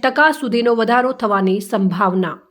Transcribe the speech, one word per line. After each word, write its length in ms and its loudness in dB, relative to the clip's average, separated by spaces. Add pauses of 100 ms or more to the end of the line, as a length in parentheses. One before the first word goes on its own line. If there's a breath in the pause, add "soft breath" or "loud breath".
ટકા 280 2
સુધીનો 440 0
વધારો 360 2
થવાની 500 0
સંભાવના. 760 -2 (140)